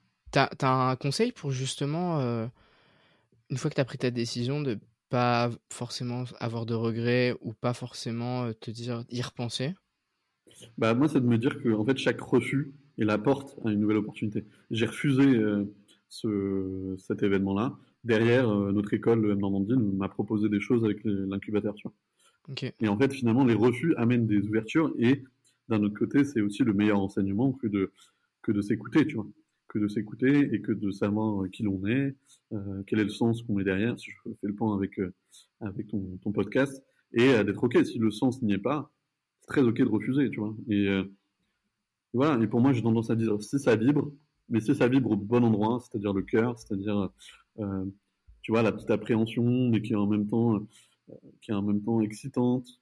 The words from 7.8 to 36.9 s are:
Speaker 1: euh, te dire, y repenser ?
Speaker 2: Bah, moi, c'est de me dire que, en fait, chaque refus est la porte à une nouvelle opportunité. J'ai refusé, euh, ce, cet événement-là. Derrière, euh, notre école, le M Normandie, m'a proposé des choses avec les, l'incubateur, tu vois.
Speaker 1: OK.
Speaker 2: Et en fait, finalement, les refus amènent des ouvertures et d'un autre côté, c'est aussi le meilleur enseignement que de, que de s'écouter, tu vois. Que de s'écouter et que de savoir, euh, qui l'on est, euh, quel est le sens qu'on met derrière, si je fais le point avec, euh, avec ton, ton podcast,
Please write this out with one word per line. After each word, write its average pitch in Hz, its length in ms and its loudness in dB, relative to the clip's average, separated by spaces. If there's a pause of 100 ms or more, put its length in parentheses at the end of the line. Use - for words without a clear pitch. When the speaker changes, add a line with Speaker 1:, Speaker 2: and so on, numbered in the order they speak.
Speaker 1:
euh, 117 80 -4
te - 180 -12
dire, 117 400 -8
y 120 120 -6
repenser ? 127 520 -6 (1040)
Speaker 2:
Bah, 113 180 2
moi, 139 120 4
c'est 147 140 0
de 123 40 2
me 120 120 4
dire 120 240 -2
que, 123 80 0
en 107 160 2
fait, 131 120 2
chaque 123 220 0
refus 135 540 0 (240)
est 113 80 0
la 107 120 2
porte 135 460 -2
à 107 80 0
une 104 80 2
nouvelle 107 180 2
opportunité. 107 460 -4 (260)
J'ai 113 160 -2
refusé, 135 380 2
euh, 107 400 4 (460)
ce, 95 880 -4
cet 101 260 -6
événement-là. 98 540 0 (260)
Derrière, 117 460 4
euh, 101 240 0
notre 104 200 -2
école, 117 280 2
le 104 100 2
M 104 80 0
Normandie, 98 380 0
m'a 98 320 0
proposé 107 400 -2
des 101 100 0
choses 117 240 0
avec 104 220 0
les, 107 80 -2
l'incubateur, 98 640 -4
tu 104 80 -18
vois. - 100 -12 (560)
Speaker 1:
OK. 131 300 -8
Speaker 2:
Et 113 100 0
en 101 80 0
fait, 135 160 2
finalement, 120 320 2
les 117 80 4
refus 123 420 2
amènent 117 320 2
des 104 120 2
ouvertures 110 600 0
et 123 240 4 (460)
d'un 110 140 2
autre 104 140 -2
côté, - 280 2
c'est 120 160 -2
aussi 104 220 0
le 113 100 4
meilleur 104 260 4
enseignement 98 540 0
que 131 140 -4
de, 98 260 0 (480)
que - 100 -2
de 101 100 0
s'écouter, 113 460 0
tu - 80 -6
vois. 107 120 -6 (420)
Que 110 100 -4
de 104 100 2
s'écouter 123 640 0
et 101 60 -4
que - 100 -4
de 98 200 -2
savoir, 104 520 0
euh, 92 60 -4
qui 104 140 -8
l'on 98 220 -2
est, 135 300 0 (380)
euh, 98 340 -6
quel 107 120 0
est 107 40 4
le 101 60 0
sens 117 340 0
qu'on 104 120 -2
met 98 100 0
derrière, 101 340 0
si - 120 -16
je - 120 -20
fais 110 240 -10
le 101 80 -4
point 107 180 0
avec, 95 240 -2
euh, 90 160 -4 (460)
avec 104 300 -8
ton, 92 340 -6
ton 107 80 -4
podcast, 131 500 -2 (300)